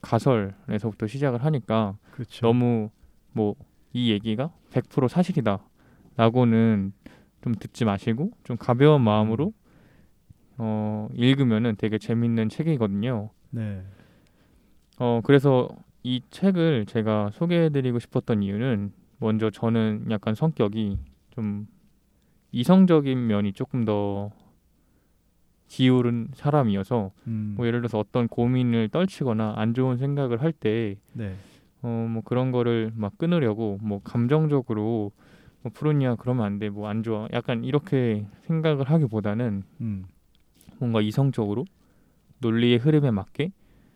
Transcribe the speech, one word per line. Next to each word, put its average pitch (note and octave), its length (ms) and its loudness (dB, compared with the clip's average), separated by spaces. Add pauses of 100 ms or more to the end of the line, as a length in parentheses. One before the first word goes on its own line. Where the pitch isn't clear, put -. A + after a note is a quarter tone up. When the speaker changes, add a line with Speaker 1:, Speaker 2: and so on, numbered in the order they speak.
Speaker 1:
가설에서부터 A2 1040 -2
시작을 B2 400 -2
하니까 A2+ 520 -2 (140)
Speaker 2:
그쵸. - 360 -4
Speaker 1:
너무 A#2+ 420 2 (420)
뭐, G#2 220 0 (420)
이 B2 160 0
얘기가 G#2+ 400 -2 (200)
백 - 180 -2
프로 C3 180 0
사실이다라고는 A2+ 1900 0 (500)
좀 B2 100 -2
듣지 - 320 -4
마시고 A2+ 460 -2 (120)
좀 A#2+ 140 -6
가벼운 C#3 440 4
마음으로 A2 460 2
Speaker 2:
음. A3+ 60 -6 (1040)
Speaker 1:
어, G#2+ 560 -4
읽으면은 A#2+ 640 2
되게 G#2+ 200 -2
재밌는 A2+ 520 0
책이거든요. A2+ 800 -2 (220)
Speaker 2:
네. G#2 300 -6 (1160)
Speaker 1:
어, A#2+ 240 0
그래서 C3+ 460 4 (340)
이 B2+ 260 -4
책을 E3 560 0
제가 G#2+ 480 -2
소개해드리고 D3+ 640 0
싶었던 A2+ 440 -2
이유는 G2+ 480 -2 (280)
먼저 A2 300 0
저는 A2+ 640 -2
약간 A2 240 -2
성격이 A2 640 -2 (320)
좀 G#2 360 -6 (840)
이성적인 C#3+ 760 4
면이 G2+ 260 2
조금 B2+ 320 -4
더 G2+ 460 -2 (1400)
기울은 A#2+ 680 2
사람이어서 A2+ 760 0 (160)
Speaker 2:
음. G#2+ 300 -6
Speaker 1:
뭐, A#2+ 80 -2
예를 A#2 160 0
들어서 A#2 180 -4
어떤 A#2 280 -2
고민을 A#2+ 600 0
떨치거나 A#2+ 680 -2
안 A2 160 0
좋은 B2+ 240 0
생각을 C3+ 440 -2
할 D#3+ 120 0
때 G#2+ 440 -2 (160)
Speaker 2:
네. G2+ 220 -8 (460)
Speaker 1:
어, A2+ 280 -4
뭐, A2+ 140 -4
그런 B2+ 280 -2
거를 A#2 440 0
막 G#2+ 220 -6
끊으려고 A2+ 640 0
뭐, G#2 220 -4
감정적으로 A#2+ 1080 0 (500)
뭐, A#2 120 -10
"푸르니야, C#3+ 420 0
그러면 B2 300 -2
안 G2+ 140 -4
돼. G#2 100 -4
뭐, G#2 180 -8
안 G#2+ 160 -4
좋아." A2 300 -4
약간 A#2 320 -4
이렇게 B2+ 600 0 (180)
생각을 D#3 460 -2
하기보다는 A2 760 0 (180)
Speaker 2:
음. G2+ 240 -6 (760)
Speaker 1:
뭔가 A2+ 220 0
이성적으로 A2+ 640 0 (720)
논리의 A#2+ 380 4
흐름에 C#3+ 340 2
맞게 C3+ 400 -4 (440)